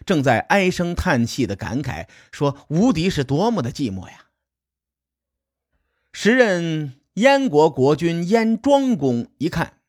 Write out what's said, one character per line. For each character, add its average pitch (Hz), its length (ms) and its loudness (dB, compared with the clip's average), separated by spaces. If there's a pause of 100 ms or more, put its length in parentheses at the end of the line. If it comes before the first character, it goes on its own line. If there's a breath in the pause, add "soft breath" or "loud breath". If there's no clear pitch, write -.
正 151 180 0
在 123 180 2
唉 185 300 2
声 175 240 -4
叹 139 300 0
气 120 220 -2
地 95 100 -4
感 113 260 -6
慨， 82 240 -8 (240 soft breath)
说： - 380 -4
“无 196 240 2
敌 160 160 0
是 151 160 -2
多 156 260 0
么 196 120 -2
的 113 100 -6
寂 123 180 -4
寞 95 200 -10
呀！” - 160 -20 (1900)
时 - 200 0
任 170 680 0 (140)
燕 269 340 2
国 151 220 4
国 135 260 2
君 170 320 -4
燕 226 320 0
庄 269 340 2
公 127 440 -2
一 156 100 -2
看 - 400 -6